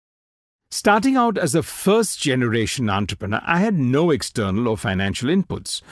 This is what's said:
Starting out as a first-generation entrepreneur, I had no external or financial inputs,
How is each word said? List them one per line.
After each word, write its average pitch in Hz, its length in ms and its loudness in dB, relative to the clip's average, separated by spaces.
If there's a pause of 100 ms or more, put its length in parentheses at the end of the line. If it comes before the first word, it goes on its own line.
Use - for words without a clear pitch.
(720)
Starting 226 440 2
out 233 220 2
as 139 160 0
a 156 80 2
first-generation 127 1300 0
entrepreneur, 104 560 -2
I 170 140 2
had 208 180 2
no 139 320 2
external 110 560 -2
or 110 100 0
financial 98 520 -2
inputs, - 640 -2